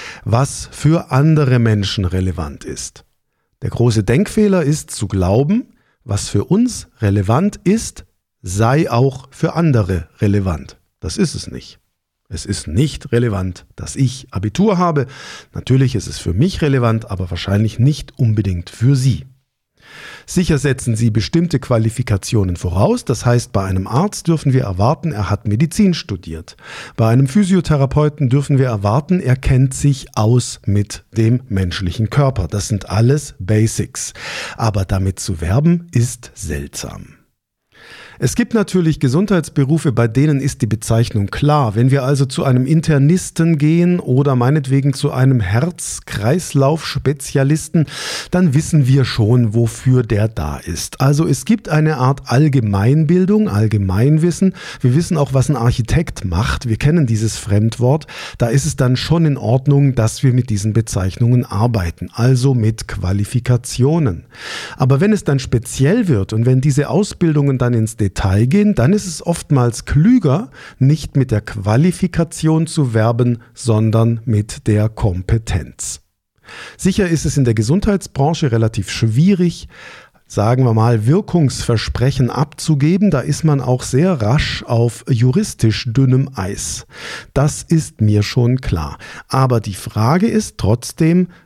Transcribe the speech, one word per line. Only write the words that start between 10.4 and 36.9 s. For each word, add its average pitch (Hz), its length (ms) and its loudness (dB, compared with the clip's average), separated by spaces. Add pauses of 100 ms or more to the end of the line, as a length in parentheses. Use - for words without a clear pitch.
Das - 160 -8
ist 196 180 0
es - 160 -12
nicht. - 280 -18 (500)
Es 90 160 -12
ist - 240 -8
nicht 131 440 -4
relevant, 101 520 -2 (100)
dass - 220 -14
ich 131 360 -2
Abitur 175 440 0
habe. 165 300 0 (480)
Natürlich 131 400 0
ist 95 140 -6
es - 100 -12
für - 160 -4
mich 151 260 0
relevant, 120 500 0
aber 92 200 -6
wahrscheinlich 101 480 -2
nicht 143 400 0
unbedingt 104 500 0
für 135 280 2
Sie. 127 280 0 (1000)
Sicher 165 320 0
setzen 127 380 -2
Sie 117 140 0
bestimmte 139 500 0
Qualifikationen 110 960 -2
voraus. 113 480 0
Das 120 200 -4
heißt, 120 280 0
bei 98 120 -2
einem 95 220 -4
Arzt 185 400 -4
dürfen 151 260 0
wir 127 120 2
erwarten, 110 480 -2
er 104 180 -4
hat 104 160 -4
Medizin 160 480 2
studiert. 80 600 -10 (400)
Bei 110 120 2
einem 131 200 4
Physiotherapeuten 151 1000 2
dürfen 139 300 2
wir 131 80 4
erwarten, 120 540 0
er 127 160 0
kennt 131 380 2
sich 143 320 0 (100)
aus 117 500 0
mit 101 380 -2 (120)
dem 117 320 2
menschlichen 95 640 -2
Körper. 131 380 0
Das 101 180 -4
sind - 240 -4
alles 123 480 0
Basics. 110 720 -2 (440)
Aber 101 280 -2
damit 95 360 -2
zu 85 200 -8
werben, 151 520 0
ist - 420 -2
seltsam. - 760 -10 (1080)